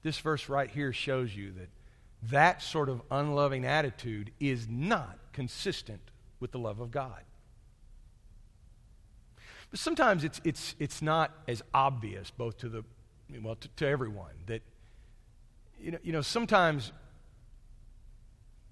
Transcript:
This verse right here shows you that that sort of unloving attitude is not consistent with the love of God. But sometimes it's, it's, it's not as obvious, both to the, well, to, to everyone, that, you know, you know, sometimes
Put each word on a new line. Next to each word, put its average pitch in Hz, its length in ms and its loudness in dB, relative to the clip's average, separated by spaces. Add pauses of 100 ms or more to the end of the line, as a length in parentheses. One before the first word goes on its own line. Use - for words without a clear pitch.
This 156 160 -4
verse 156 300 -2
right 139 220 0
here 139 220 -2
shows 127 420 -2
you 98 180 -10
that 92 160 -12 (640)
that 156 320 6
sort 147 260 0
of 123 220 -4
unloving 139 560 2
attitude 123 640 -2 (100)
is 127 280 0
not 131 500 -2 (160)
consistent 127 640 -6 (400)
with 123 120 -6
the 131 60 -6
love 110 220 -4
of 120 100 -8
God. 131 300 -6 (2500)
But - 80 -8
sometimes 226 460 4
it's, - 180 -4
it's, - 360 -2
it's - 240 -4
not 156 300 4 (140)
as 120 140 -2 (140)
obvious, 117 560 2
both 117 280 -6
to 120 120 -8
the, 113 140 -8 (580)
well, 110 140 -6
to, - 200 -14
to 147 100 2
everyone, 110 460 -2 (140)
that, 113 160 -6 (1160)
you 165 120 -10
know, 165 120 -6
you 170 100 -4
know, 156 100 2
sometimes 170 680 4 (1800)